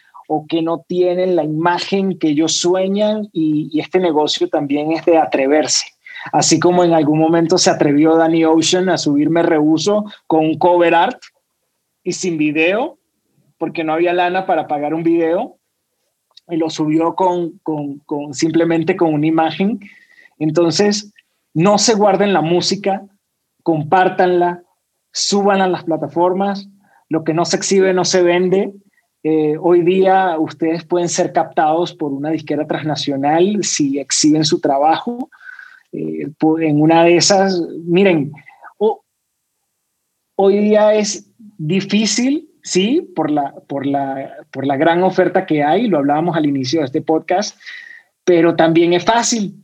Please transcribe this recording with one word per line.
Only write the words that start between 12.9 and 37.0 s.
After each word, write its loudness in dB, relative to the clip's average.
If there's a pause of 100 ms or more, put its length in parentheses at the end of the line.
porque -6
no -2
había 0
lana -2
para -2
pagar -4
un -4
video, 0 (920)
y -6
lo -2
subió -2
con, -2
con, -8
con, -8
simplemente 0
con 0
una 0
imagen. 0 (580)
Entonces, 0 (420)
no 4
se 2
guarden 2
la 2
música, -2 (600)
compártanla, 0 (480)
suban 0
a 0
las -4
plataformas. -2 (400)
Lo -4
que 0
no 0
se -2
exhibe 0
no 0
se 2
vende. 0 (520)
Eh, 0
hoy 2
día 2
ustedes -4
pueden -2
ser -2
captados 0
por -6
una -6
disquera -4
transnacional -2
si -2
exhiben 0
su 0
trabajo. -2 (600)
Eh, -8
po-, 2
en 2
una 6